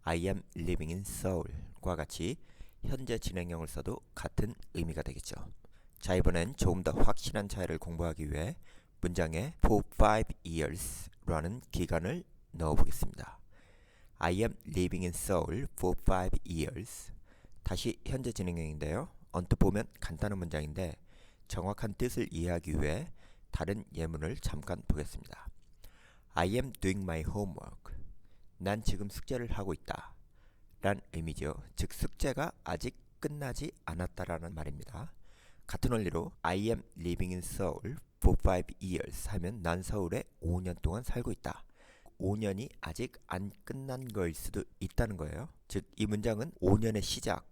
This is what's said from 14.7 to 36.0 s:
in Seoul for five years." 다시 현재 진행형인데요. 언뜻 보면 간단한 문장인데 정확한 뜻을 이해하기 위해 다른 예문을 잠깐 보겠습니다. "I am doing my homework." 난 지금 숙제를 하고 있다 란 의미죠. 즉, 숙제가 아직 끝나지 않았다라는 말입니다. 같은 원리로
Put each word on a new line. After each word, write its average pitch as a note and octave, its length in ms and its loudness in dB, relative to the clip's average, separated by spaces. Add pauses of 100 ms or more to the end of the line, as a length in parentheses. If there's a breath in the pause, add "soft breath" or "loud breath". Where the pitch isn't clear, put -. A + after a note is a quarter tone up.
in F2 80 0
Seoul F2 540 0 (100)
for F2+ 240 2
five F#2 380 4 (100)
years." - 640 -4 (540 soft breath)
다시 - 420 -2
현재 C3 240 -2
진행형인데요. E2 760 -2 (240)
언뜻 F2 240 2
보면 F#2+ 320 6 (100)
간단한 G2 400 -2
문장인데 D#2 560 -4 (540 soft breath)
정확한 G2+ 460 -2
뜻을 B2 380 -2
이해하기 E2+ 480 0
위해 E2 280 0 (420 soft breath)
다른 - 420 -2
예문을 D#2+ 440 -4
잠깐 - 500 -4
보겠습니다. - 640 -2 (840 loud breath)
"I E2+ 180 2
am B2+ 180 0 (100)
doing F#2+ 220 2
my E2 180 -2
homework." - 760 -6 (640 soft breath)
난 G2+ 240 -2
지금 G2+ 260 2
숙제를 A#2+ 440 -4
하고 G2 200 -2
있다 - 420 -8 (680 soft breath)
란 G2 180 2 (140)
의미죠. D#2 400 -4 (200)
즉, - 200 -2
숙제가 - 580 0 (100)
아직 - 340 -4 (240)
끝나지 D3 520 -4 (140)
않았다라는 E2+ 680 -4
말입니다. D2+ 600 -8 (520 soft breath)
같은 - 260 0
원리로 F2+ 400 0 (100)